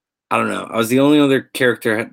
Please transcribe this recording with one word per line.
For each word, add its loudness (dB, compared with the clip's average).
I -2
don't -2
know. -6
I -10
was 0
the 0
only 4
other 2
character 0
ha-, -6